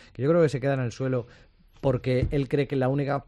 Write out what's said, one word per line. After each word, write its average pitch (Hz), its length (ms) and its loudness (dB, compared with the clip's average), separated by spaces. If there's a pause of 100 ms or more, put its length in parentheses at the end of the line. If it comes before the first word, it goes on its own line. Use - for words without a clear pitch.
(120)
que - 100 -14
yo 135 60 2
creo 170 140 4
que 151 80 4
se 131 100 -4
queda 139 140 0
en 131 60 -2
el 120 120 -2
suelo 131 340 -4 (540)
porque 127 500 0
él 143 180 -2
cree 139 200 0
que 143 80 -4
la 127 120 2
única 139 400 -2